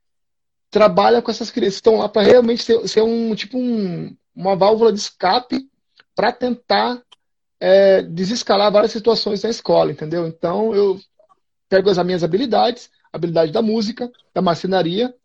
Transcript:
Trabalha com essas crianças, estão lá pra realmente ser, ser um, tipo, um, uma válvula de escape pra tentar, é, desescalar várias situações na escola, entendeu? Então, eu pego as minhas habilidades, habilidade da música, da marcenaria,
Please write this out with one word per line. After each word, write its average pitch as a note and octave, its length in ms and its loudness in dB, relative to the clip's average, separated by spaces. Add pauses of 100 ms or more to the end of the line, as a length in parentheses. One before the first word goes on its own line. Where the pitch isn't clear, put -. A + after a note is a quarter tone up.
(720)
Trabalha G#3 520 4
com A#3 80 -6
essas G#3+ 200 -8
crianças, G3 260 -4
estão A3 200 2
lá G#3 120 -2
pra G#3+ 140 0
realmente A#3 400 4
ser, A3+ 240 0
ser G3+ 160 0
um, A3+ 320 -2
tipo, G#3+ 240 -10
um, G3+ 560 -6 (220)
uma F#3 180 -2
válvula G#3+ 380 4
de G#3 60 -4
escape B3 680 -4 (480)
pra G3+ 160 0
tentar, A#3+ 720 -4 (560)
é, F#3+ 440 4
desescalar G3 680 -2
várias G#3+ 220 2
situações G#3 500 -2
na A3 60 -4
escola, E3 420 0
entendeu? D#3+ 360 -6
Então, F#3 480 -4
eu G3 260 0 (720)
pego F#3+ 180 2
as F#3 160 0
minhas F3+ 180 -2
habilidades, F#3+ 680 -2 (200)
habilidade E3 400 -2
da A3 120 -2
música, A3+ 480 -4 (240)
da F#3 80 -2
marcenaria, F#3 720 -2 (100)